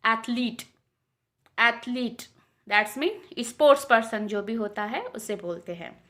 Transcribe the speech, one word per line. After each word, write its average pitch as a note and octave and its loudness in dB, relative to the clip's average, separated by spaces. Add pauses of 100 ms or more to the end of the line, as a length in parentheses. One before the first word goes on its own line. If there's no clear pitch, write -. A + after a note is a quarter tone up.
एथलीट, A3+ -2 (960)
एथलीट, A#3+ 0 (480)
that's G#3+ 2
mean E4 -4
स्पोर्ट्स C#4+ 6
पर्सन A3+ 2
जो G3+ -2
भी G#3+ -6
होता G#3 -4
है B3+ -6
उसे A3 -8
बोलते F3 -8
हैं। - -16